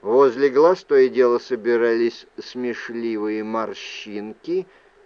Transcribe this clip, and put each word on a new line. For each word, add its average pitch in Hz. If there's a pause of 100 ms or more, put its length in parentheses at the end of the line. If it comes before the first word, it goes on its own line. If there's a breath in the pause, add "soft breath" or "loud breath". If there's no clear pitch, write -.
Возле 131
глаз 160
то 147
и 131
дело 120
собирались 117 (160)
смешливые 113
морщинки, 110 (400 soft breath)